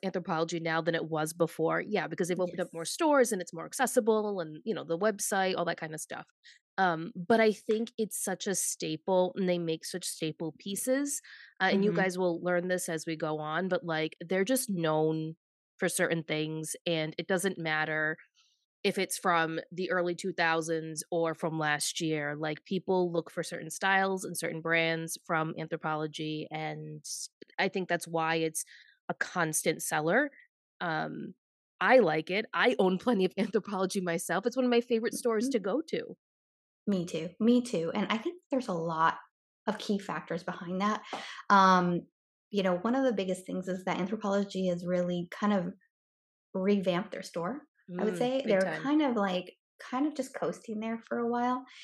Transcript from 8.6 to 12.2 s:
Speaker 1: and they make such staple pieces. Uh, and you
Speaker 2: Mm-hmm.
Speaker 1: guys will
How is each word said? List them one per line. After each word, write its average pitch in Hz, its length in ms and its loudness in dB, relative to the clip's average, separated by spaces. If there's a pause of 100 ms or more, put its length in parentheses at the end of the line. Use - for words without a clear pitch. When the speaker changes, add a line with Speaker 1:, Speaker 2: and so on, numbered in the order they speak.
Speaker 1:
and 185 120 0
they 175 100 2
make 165 260 -2
such - 220 -8
staple 160 540 -6
pieces. 262 600 -2 (400)
Uh, 185 120 2
and 196 120 4
you 175 60 4
Speaker 2:
Mm-hmm. 170 100 2
Speaker 1:
guys 185 160 0
will 180 260 0